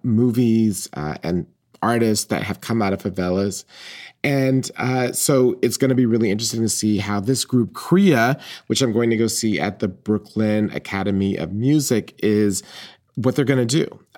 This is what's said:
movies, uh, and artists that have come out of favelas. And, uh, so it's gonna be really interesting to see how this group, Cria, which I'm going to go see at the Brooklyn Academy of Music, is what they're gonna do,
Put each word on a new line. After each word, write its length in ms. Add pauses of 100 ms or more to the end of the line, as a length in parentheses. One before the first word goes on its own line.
movies, 920
uh, 280
and 240 (340)
artists 460
that 160
have 180
come 220
out 100
of 100
favelas. 600 (600)
And, 520
uh, 360
so 500
it's 140
gonna 180
be 100
really 260
interesting 320
to 60
see 300
how 220
this 240
group, 300
Cria, 640 (280)
which 160
I'm 100
going 180
to 60
go 120
see 320
at 180
the 100
Brooklyn 840
Academy 600
of 160
Music, 680
is 400 (540)
what 200
they're 80
gonna 220
do, 200 (320)